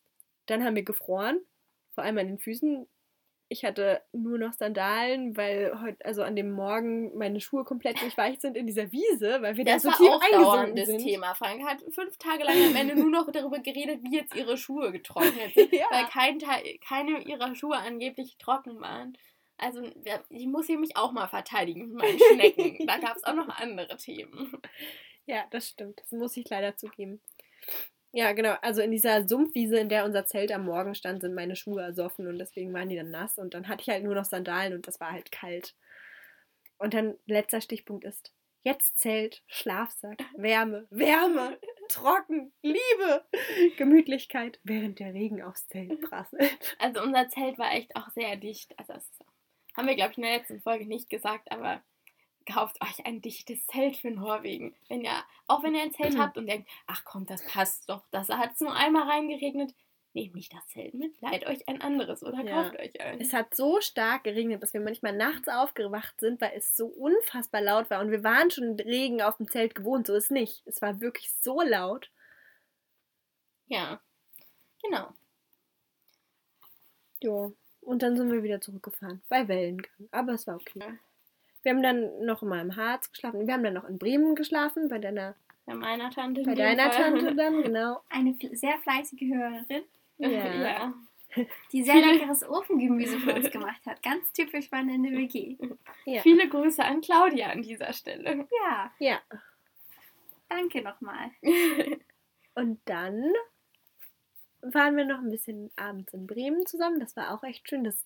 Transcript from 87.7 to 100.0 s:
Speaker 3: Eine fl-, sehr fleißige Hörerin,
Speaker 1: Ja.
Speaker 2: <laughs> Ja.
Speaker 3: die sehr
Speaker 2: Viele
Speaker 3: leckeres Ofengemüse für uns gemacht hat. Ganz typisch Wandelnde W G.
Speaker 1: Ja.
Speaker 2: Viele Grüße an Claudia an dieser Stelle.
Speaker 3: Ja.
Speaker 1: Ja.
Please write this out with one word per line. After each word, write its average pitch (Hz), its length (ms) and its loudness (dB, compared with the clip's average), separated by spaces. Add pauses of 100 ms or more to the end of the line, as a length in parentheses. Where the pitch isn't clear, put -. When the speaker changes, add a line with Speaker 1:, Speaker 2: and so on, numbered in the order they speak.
Speaker 3:
Eine 262 260 2
fl-, - 200 -12
sehr 285 240 0
fleißige 277 420 -4
Hörerin, 254 640 -4 (340)
Speaker 1:
Ja. 277 100 -2
Speaker 2:
<laughs> 208 640 -2 (420)
Ja. 240 100 0 (260)
Speaker 3:
die 262 120 0
sehr 285 120 8
Speaker 2:
Viele 320 180 12
Speaker 3:
leckeres 285 340 4
Ofengemüse 254 720 2
für 254 140 2
uns 254 160 2
gemacht 208 360 -8
hat. - 180 -10
Ganz 294 300 -2
typisch 302 400 -4
Wandelnde 262 380 0
W 262 160 0
G. 247 300 -8 (480)
Speaker 1:
Ja. 254 160 -2
Speaker 2:
Viele 339 280 10
Grüße 294 340 2
an 285 160 2
Claudia 320 520 6
an 240 100 -4
dieser 220 320 -8
Stelle. - 520 -6 (160)
Speaker 3:
Ja. 240 380 -2
Speaker 1:
Ja. 262 220 0 (1300)